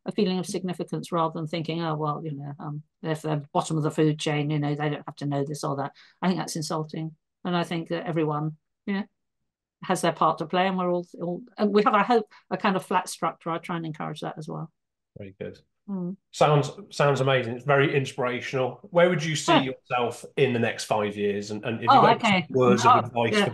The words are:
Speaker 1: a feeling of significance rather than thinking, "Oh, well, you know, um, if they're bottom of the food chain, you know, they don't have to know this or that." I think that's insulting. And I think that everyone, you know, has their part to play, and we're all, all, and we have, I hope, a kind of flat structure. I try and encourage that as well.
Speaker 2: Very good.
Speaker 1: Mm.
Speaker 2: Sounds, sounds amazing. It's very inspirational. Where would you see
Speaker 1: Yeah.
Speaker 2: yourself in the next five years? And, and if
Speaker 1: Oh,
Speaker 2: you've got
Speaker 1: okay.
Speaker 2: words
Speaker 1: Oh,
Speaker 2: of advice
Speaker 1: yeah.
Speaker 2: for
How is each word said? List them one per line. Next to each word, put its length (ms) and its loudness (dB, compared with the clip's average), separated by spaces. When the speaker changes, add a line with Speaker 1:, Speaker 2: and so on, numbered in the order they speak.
Speaker 1:
a 80 -6
feeling 260 2
of 60 -4
significance 680 -6
rather 220 0
than 120 -6
thinking, 360 -4
"Oh, 140 -2
well, 280 -4
you 100 -8
know, 240 -10
um, 260 -10
if 180 -4
they're 300 -2
bottom 240 0
of 80 0
the 80 0
food 260 2
chain, 320 0
you 100 0
know, 140 0
they 160 -2
don't 160 -4
have 120 -14
to 80 -6
know 200 0
this 200 -6
or 100 -4
that." 160 -6
I 60 2
think 120 2
that's 160 -6
insulting. 580 -6
And 120 -2
I 100 0
think 240 -6
that 180 -4
everyone, 480 -2
you 80 -4
know, 100 -2
has 160 0
their 140 2
part 240 2
to 80 -8
play, 220 2
and 100 0
we're 120 0
all, 160 0
all, 200 -6
and 160 0
we 100 6
have, 120 4
I 80 4
hope, 280 2
a 60 -2
kind 220 0
of 80 -4
flat 240 0
structure. 400 -4
I 80 -2
try 180 -6
and 100 -4
encourage 360 -8
that 160 -8
as 100 -12
well. 240 -8
Speaker 2:
Very 200 -14
good. 220 -12
Speaker 1:
Mm. 260 -6
Speaker 2:
Sounds, 420 2
sounds 300 2
amazing. 340 0
It's 100 -12
very 300 4
inspirational. 840 -2
Where 180 6
would 140 0
you 120 -2
see 180 0
Speaker 1:
Yeah. 80 6
Speaker 2:
yourself 340 -2
in 160 4
the 60 0
next 260 -2
five 320 0
years? 320 -2
And, 160 -8
and 180 -4
if 60 2
Speaker 1:
Oh, 60 8
Speaker 2:
you've 80 8
got 140 6
Speaker 1:
okay. 340 2
Speaker 2:
words 340 4
Speaker 1:
Oh, 60 8
Speaker 2:
of 140 4
advice 280 0
Speaker 1:
yeah. 120 4
Speaker 2:
for 80 -2